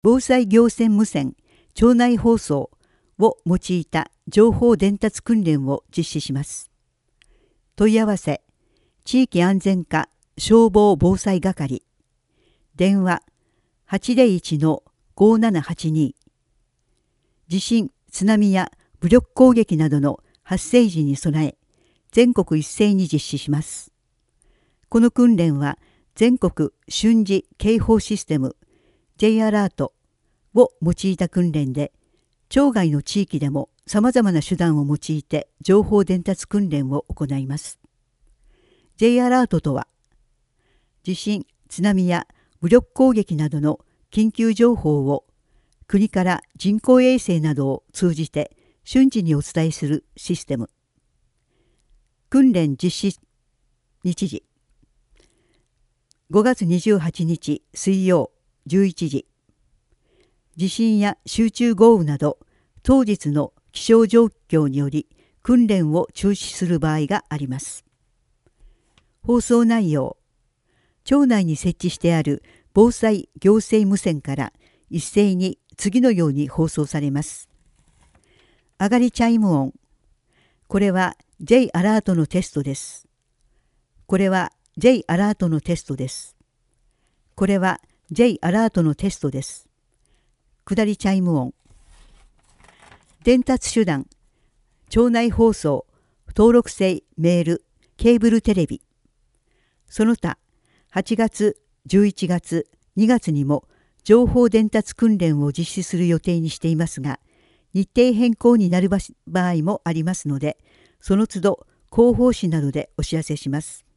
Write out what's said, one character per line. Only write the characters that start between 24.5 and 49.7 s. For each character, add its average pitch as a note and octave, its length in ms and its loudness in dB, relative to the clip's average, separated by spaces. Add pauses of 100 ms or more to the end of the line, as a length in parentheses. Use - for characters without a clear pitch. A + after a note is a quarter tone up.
こ A#3 120 2
の A#3 100 4
訓 A#3+ 260 4
練 E3 220 0
は、 C#3+ 220 -4 (340)
全 B3 240 2
国 E3 320 -2 (180)
瞬 A3 380 0
時 G3 220 -2 (100)
警 A3 220 0
報 A3 200 2
シ G#3 180 -6
ス - 80 -10
テ D3+ 120 -4
ム、 C3 180 -4 (600)
J A3 240 2
ア A3 80 0
ラ G#3 220 0
ー - 20 -20
ト - 220 -8 (600)
を A#3+ 160 4 (100)
用 E3+ 120 0 (180)
い F3+ 60 -4
た F3+ 120 -2
訓 F3 220 -2
練 C#3+ 220 -2
で、 D3 180 -6 (580)
町 C#4 220 2
外 F#3+ 180 0
の D3 120 -2
地 G3+ 220 -4
域 E3 160 -6
で C#3 100 -4
も C#3 200 -6 (160)
様 A3 280 0
々 G#3+ 180 2
な D#3+ 100 0
手 - 140 -4
段 D#3+ 240 0
を C#3+ 60 0
用 D3 300 -4
い D3 80 -8
て - 260 -6 (120)
情 G3+ 220 2
報 G3+ 200 0
伝 F3+ 200 -2
達 - 240 -6
訓 G3+ 220 -2
練 C#3+ 200 -2
を C#3 200 -6
行 - 160 -8
い C3+ 200 -6
ま C3+ 120 -8
す。 - 220 -16 (1160)
J A#3+ 240 4
ア B3 80 0
ラ B3+ 140 2
ー A3+ 40 -2
ト D#3+ 140 -2
と C#3+ 120 -4
は、 B2 140 -6 (1160)
地 F#3 100 -6
震、 G#3 320 -6 (240)
津 - 120 -8
波 F#3+ 260 2
や F3 200 -2 (340)
武 E3+ 80 -2
力 A#3 240 4
攻 C4 180 4
撃 G3+ 240 -2
な D3+ 140 -2
ど D3+ 120 -4
の D3+ 180 -2 (320)
緊 G#3+ 200 0
急 A3+ 220 0
情 A#3 220 2
報 D3 260 -2
を C#3 240 -2 (600)
国 G3+ 220 0
か F#3 140 -2
ら F3+ 180 -2 (140)
人 G3+ 240 -2
工 B3+ 220 4
衛 B3+ 180 4
星 E3+ 220 -2
な D3+ 120 0
ど C3+ 140 -2
を C3+ 160 -6 (100)
通 F3 200 0
じ D3+ 180 -6
て - 240 -8 (280)
瞬 C4+ 260 2
時 G#3+ 140 -4
に D#3+ 120 0
お C#3+ 60 -2
伝 D#3+ 260 -4
え D#3+ 40 -2